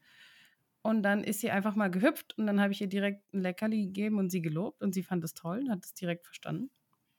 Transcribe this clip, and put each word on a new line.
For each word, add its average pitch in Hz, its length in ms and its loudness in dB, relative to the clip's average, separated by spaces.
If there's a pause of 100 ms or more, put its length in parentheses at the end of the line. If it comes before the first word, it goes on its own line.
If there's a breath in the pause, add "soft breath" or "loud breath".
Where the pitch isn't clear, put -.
(840 soft breath)
Und 220 200 2
dann 202 200 4
ist 226 160 -2
sie 233 120 -2
einfach 196 240 2
mal 208 140 2
gehüpft 214 480 0
und 214 100 0
dann 202 120 4
hab 202 120 4
ich 196 100 -4
ihr 202 80 -2
direkt 202 440 -2
ein 196 80 0
Leckerli 208 440 0
gegeben 202 340 -2
und 190 120 2
sie 185 100 0
gelobt 165 400 -2
und 202 120 0
sie 185 100 -2
fand 175 200 -2
es 165 100 -6
toll 175 260 -6
und 277 120 -2
hat 190 140 -4
es - 80 -16
direkt 170 320 -4
verstanden. - 440 -8 (500)